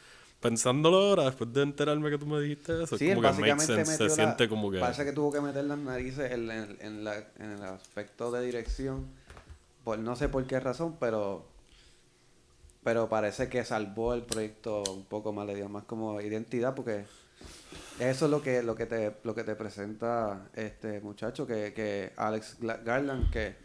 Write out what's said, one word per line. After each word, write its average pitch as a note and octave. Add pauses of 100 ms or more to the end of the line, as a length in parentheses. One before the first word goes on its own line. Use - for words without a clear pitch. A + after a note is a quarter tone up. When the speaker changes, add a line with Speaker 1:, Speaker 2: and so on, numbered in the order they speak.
(400)
Speaker 1:
Pensándolo B2+
ahora, G3
después C3
de C3+
enterarme D3
que D3
tú D3
me D3
dijiste D3
eso, -
Speaker 2:
Sí, C#3+
Speaker 1:
es G3
Speaker 2:
él -
Speaker 1:
como - (120)
que -
makes -
Speaker 2:
básicamente A#2
Speaker 1:
sense, G#2
se A2+
Speaker 2:
metió -
la, G2+
Speaker 1:
siente A2
como G#2+
que F#2+
Speaker 2:
parece B2
que C#3+
tuvo D3
que D3
meter C#3+
las C#3+
narices C3
en, A#2+
en, A2
en G#2+
la, G#2 (220)
en G#2+
el G2+
aspecto G#2
de B2
dirección, C3 (760)
por A2
no A2+
sé C#3
por C3+
qué C3
razón, D#3
pero, G#2 (1400)
pero A2+
parece A2
que B2
salvó A2+
el A#2+
proyecto G#2+
un G2
poco G#2+
más, G#2
le G2+
dio G2+
más G2+
como A2
identidad, A2+
porque A#2 (920)
eso C3
es D3
lo D3
que, B2+
lo A#2
que A2+
te, G#2+
lo A2
que A#2
te G#2+
presenta G#2+
este G#2+
muchacho, G#2+
que, G#2+
que G2+
Alex A2
Gla-, A2+
Garland, C3
que G#2+